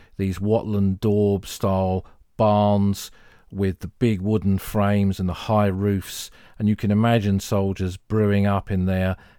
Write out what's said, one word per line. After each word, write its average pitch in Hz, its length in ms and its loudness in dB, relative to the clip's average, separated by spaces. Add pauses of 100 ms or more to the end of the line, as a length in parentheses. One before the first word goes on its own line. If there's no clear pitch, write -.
(160)
these 95 220 -2
Watland 101 640 0
Daub 104 460 2
style 95 580 -2 (320)
barns 104 720 2 (400)
with 98 280 -2
the 90 100 -10
big 110 320 -2
wooden 98 380 0
frames 101 600 0
and 92 100 -2
the 90 40 -2
high 104 360 0
roofs, 98 600 -4 (280)
and 107 100 0
you 107 80 2
can 101 140 -2
imagine 104 500 2
soldiers 98 560 -2
brewing 101 500 0
up 98 240 -2
in 92 140 0
there, 92 320 0 (220)